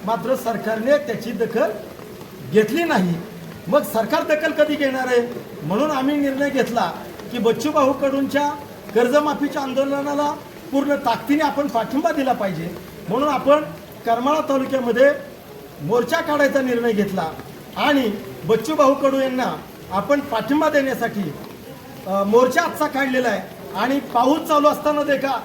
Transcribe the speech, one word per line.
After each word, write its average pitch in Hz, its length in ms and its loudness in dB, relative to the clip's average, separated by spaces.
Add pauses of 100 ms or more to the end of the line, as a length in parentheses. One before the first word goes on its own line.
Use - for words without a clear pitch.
मात्र 226 300 0
सरकारने 226 640 0
त्याची 233 320 -6
दखल 226 400 0 (800)
घेतली 214 320 4
नाही. 190 300 2 (540)
मग 277 140 4
सरकार 269 400 0
दखल 311 300 0
कधी 302 220 4
घेणार 262 320 0
आहे? 240 280 2 (280)
म्हणून 220 280 0
आम्ही 277 260 0
निर्णय 277 340 0
घेतला 220 420 0 (400)
की 240 60 -4
बच्चूभाऊ 277 540 2
कडूंच्या 277 560 0 (460)
कर्जमाफीच्या 285 680 2
आंदोलनाला 277 760 -2 (360)
पूर्ण 277 220 2
ताकदीने 277 500 0
आपण 285 240 0
पाठिंबा 269 440 0
दिला 262 200 0
पाहिजे. 170 640 -4 (140)
म्हणून 262 200 0
आपण 285 340 4 (440)
करमाळा 254 420 2
तालुक्यामध्ये 262 640 4 (720)
मोर्चा 240 380 0
काढायचा 285 420 2
निर्णय 233 300 0
घेतला 185 380 0 (460)
आणि 254 340 2 (340)
बच्चूभाऊ 277 500 4
कडू 269 260 2
यांना 254 360 -2 (340)
आपण 208 300 0
पाठिंबा 285 500 0
देण्यासाठी, 233 640 0 (720)
अ, 196 160 0
मोर्चा 247 400 4
आजचा 202 240 -2
काढलेला 254 420 0
आहे. 190 140 -2 (360)
आणि 269 220 2
पाऊस 277 480 2
चालू 294 200 6
असताना 294 340 2
देखा 269 420 0